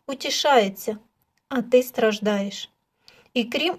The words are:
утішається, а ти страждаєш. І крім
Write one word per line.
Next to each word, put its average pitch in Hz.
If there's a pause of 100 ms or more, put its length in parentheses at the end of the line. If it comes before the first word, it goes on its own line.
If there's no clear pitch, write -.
утішається, 262 (520)
а 262
ти 247
страждаєш. 208 (640)
І 240
крім 311